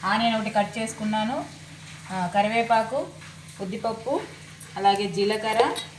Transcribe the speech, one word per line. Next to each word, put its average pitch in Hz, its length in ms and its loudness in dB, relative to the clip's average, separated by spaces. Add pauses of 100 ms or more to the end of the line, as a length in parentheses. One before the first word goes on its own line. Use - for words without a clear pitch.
ఆనియన్ 226 280 4
ఒకటి 208 200 -2
కట్ 202 200 2
చేసుకున్నాను, 220 600 0 (760)
ఆ, - 20 -4 (200)
కరివేపాకు, 226 640 4 (640)
ఉద్దిపప్పు, 226 500 -4 (680)
అలాగే 196 260 4 (120)
జీలకర్ర 214 460 4 (360)